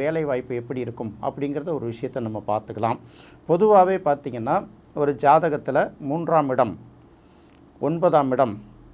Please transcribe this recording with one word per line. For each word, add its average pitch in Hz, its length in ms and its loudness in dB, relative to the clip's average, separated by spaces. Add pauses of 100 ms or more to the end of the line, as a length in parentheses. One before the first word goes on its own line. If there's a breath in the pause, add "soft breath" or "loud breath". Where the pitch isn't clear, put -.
வேலை 156 300 -2
வாய்ப்பு 123 320 -4
எப்படி 127 240 -8
இருக்கும் 117 260 -10 (160)
அப்படிங்கிறத 143 500 -6
ஒரு 113 140 -6
விஷயத்தை 127 340 -8
நம்ம 107 140 -8 (100)
பார்த்துக்கலாம். 110 480 -4 (500 loud breath)
பொதுவாவே 190 480 6 (120)
பார்த்தீங்கன்னா, 139 480 -2 (440)
ஒரு 143 120 2 (100)
ஜாதகத்துல 147 680 2 (220)
மூன்றாம் 160 440 0
இடம், 117 200 0 (1080 loud breath)
ஒன்பதாம் 156 540 2
இடம், 123 200 2 (380)